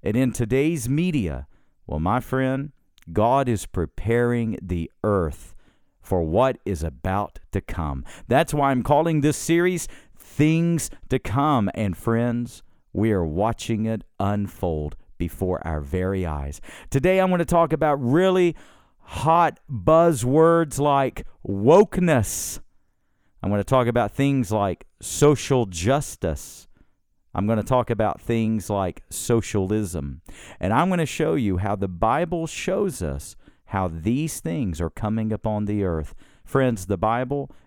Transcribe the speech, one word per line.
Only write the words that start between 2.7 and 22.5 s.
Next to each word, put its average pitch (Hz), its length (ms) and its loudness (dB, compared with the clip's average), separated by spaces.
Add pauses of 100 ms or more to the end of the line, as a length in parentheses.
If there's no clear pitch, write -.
God 123 380 2
is 107 160 -2
preparing 117 960 0
the 87 280 -6 (140)
earth 95 500 0 (460)
for 90 220 -2
what 104 420 2
is 85 180 -4
about 92 560 -4 (140)
to 98 80 -2
come. 71 420 -6 (260)
That's 143 260 2
why 139 160 2
I'm 127 120 0
calling 156 380 2
this 143 160 2
series 170 520 0 (280)
Things 165 720 0 (220)
to 135 80 2
Come. 131 560 0
And 98 200 -2
friends, 117 680 -2 (320)
we 107 180 2
are 90 140 2
watching 107 580 -2
it 113 200 -4 (140)
unfold 95 800 -2 (220)
before 90 480 -2
our 78 160 -4
very 92 420 -2
eyes. 73 380 -6 (260)
Today, 185 320 2
I 185 60 4
want 180 140 2
to 165 40 0
talk 165 300 2
about 151 220 2
really 175 600 4 (440)
hot 160 600 2 (100)
buzzwords 156 1080 4
like 139 480 0 (200)
wokeness. 143 1120 2 (840)